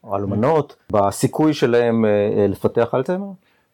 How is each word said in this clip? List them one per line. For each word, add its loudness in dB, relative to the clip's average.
או -8
אלמנות, -2
בסיכוי 0
שלהם, 2
אה, 2
אה, 2
לפתח -2
אלצהיימר? -4